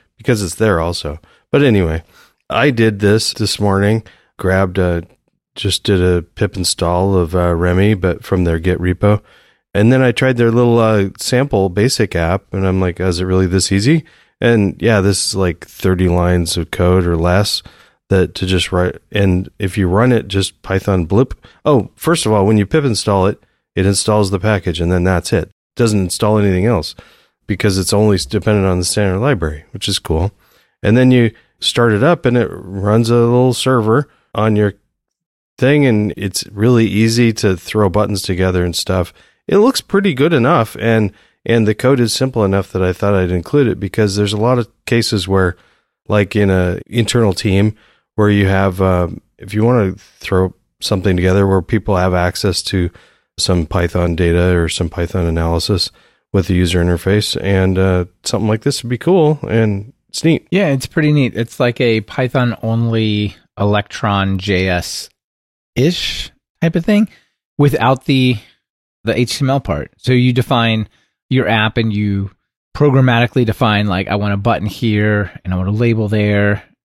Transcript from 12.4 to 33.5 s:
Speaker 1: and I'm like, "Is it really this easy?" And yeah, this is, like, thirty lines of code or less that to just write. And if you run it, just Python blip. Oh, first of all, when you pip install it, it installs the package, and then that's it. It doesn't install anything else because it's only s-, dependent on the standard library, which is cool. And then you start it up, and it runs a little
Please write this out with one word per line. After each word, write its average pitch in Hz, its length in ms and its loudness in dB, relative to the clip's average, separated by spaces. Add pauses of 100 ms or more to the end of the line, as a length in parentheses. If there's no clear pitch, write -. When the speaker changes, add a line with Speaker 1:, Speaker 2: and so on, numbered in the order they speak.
Speaker 1:
and 95 140 0
I'm 92 120 0
like, 90 200 -2
"Is 90 180 -2
it 92 60 -2
really 92 220 2
this 92 260 0
easy?" 123 320 2 (360)
And 113 400 2
yeah, 104 200 2
this 98 280 0
is, - 80 -6
like, 90 300 -2
thirty 92 420 0
lines 87 480 0
of 82 160 -6
code 90 340 2
or 85 100 0
less 90 460 0 (460)
that 92 260 0
to 95 120 -6
just 92 260 -2
write. 90 240 -2 (160)
And 95 380 0 (100)
if 98 180 -6
you 95 80 0
run 107 240 2
it, 117 160 0
just 95 360 -4
Python 95 420 -2
blip. 101 280 0 (320)
Oh, 139 300 0
first 160 320 -2
of 107 60 0
all, 101 120 2
when 110 120 2
you 101 100 2
pip 151 180 0
install 101 440 0
it, - 100 -4 (380)
it 95 100 0
installs 101 440 0
the 98 100 -2
package, 92 400 -2
and 85 100 0
then 90 140 0
that's 90 280 -2
it. 82 120 0
It - 320 -20
doesn't 107 240 2
install 107 380 0
anything 98 280 0
else 101 300 -2 (500)
because 98 320 -2
it's 92 140 -2
only 104 240 2
s-, - 100 -4
dependent 104 400 0
on 90 120 0
the 90 60 -2
standard 98 360 -2
library, 82 520 -2
which - 140 -10
is - 140 -4
cool. 82 320 -2 (500)
And 107 140 2
then 127 160 4
you 120 180 4 (300)
start 120 320 2
it 104 100 2
up, 165 240 2
and 120 100 2
it 117 140 0
runs 104 600 -2
a 120 40 2
little 120 400 2